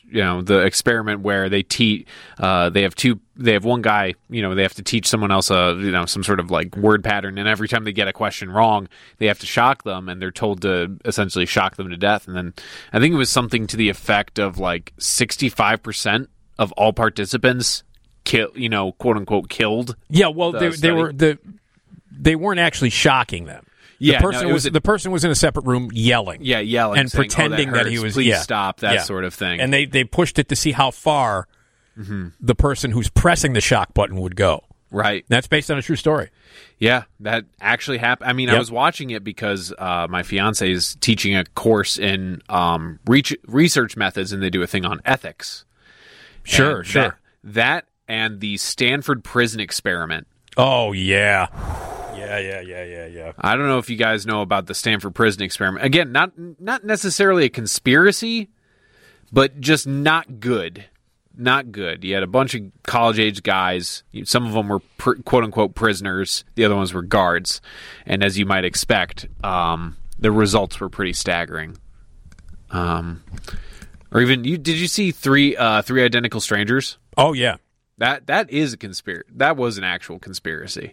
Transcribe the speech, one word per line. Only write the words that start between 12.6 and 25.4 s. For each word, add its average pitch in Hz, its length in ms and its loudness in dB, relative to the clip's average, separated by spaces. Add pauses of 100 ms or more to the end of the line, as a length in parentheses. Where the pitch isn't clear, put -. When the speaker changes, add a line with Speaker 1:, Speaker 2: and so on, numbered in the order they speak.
Speaker 1:
I 107 60 2
think 156 120 6
it 160 60 2
was 127 140 0
something 117 340 0
to 107 120 -8
the 110 120 4
effect - 480 -2
of, 98 220 -2
like, 87 400 -4
sixty-five - 840 0
percent 110 480 -2 (300)
of 104 140 0
all 107 200 4
participants 117 880 0 (420)
kill, 113 300 0
you 120 160 -4
know, 98 220 0
quote 117 260 0
unquote, 101 320 -2
killed 117 460 -2 (160)
Speaker 2:
Yeah, 175 160 6
well, 170 240 -2
Speaker 1:
the 117 80 -4
Speaker 2:
they, 170 100 2
they 165 60 -6
Speaker 1:
study. 165 180 2
Speaker 2:
were, 160 180 0
the, 147 280 2 (720)
they 139 240 2
weren't 180 240 0
actually 147 320 2
shocking 123 540 2
them. - 200 -18 (380)
Speaker 1:
Yeah, 151 140 6
Speaker 2:
The - 60 8
person 180 180 0
Speaker 1:
no, - 80 0
it - 40 4
Speaker 2:
was, 139 100 2
Speaker 1:
was - 20 0
a 139 60 -2
Speaker 2:
the 156 100 2
person 190 300 0
was 170 140 0
in 170 40 4
a 139 60 2
separate 139 320 2